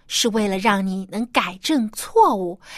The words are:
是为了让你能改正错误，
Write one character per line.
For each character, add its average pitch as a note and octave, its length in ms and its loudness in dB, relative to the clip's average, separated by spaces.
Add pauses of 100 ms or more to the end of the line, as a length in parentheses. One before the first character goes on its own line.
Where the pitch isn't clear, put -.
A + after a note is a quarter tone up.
是 - 220 -2
为 G#3+ 180 0
了 G3 120 -2
让 G3 280 2
你 F#3+ 240 -6
能 A3+ 220 -6
改 F3+ 300 -2
正 A#3+ 280 0
错 F#4 460 2
误， F3+ 240 -6 (180)